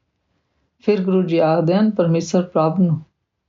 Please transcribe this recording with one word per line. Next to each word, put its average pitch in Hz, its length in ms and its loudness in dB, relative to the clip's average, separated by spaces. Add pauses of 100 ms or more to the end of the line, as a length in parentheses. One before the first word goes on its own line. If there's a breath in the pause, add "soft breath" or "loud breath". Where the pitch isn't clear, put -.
(840)
ਫਿਰ 196 220 0
ਗੁਰੂ 185 180 0
ਜੀ 165 160 -2
ਆਖਦੇ 165 360 2
ਹਨ, 214 160 2
"ਪਰਮੇਸ਼ਰ 170 520 0
ਪ੍ਰਭ 165 380 -2
ਨੂੰ 165 200 0 (480)